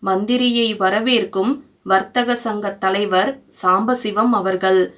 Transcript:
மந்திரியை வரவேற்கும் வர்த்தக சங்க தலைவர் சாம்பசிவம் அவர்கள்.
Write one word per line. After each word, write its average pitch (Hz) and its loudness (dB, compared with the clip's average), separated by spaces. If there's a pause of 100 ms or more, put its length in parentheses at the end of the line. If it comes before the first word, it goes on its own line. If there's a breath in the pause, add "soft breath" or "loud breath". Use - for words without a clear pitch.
மந்திரியை 226 0
வரவேற்கும் 214 0 (220)
வர்த்தக 214 0
சங்க 208 -4
தலைவர் 196 -2 (200)
சாம்பசிவம் 214 0
அவர்கள். 190 2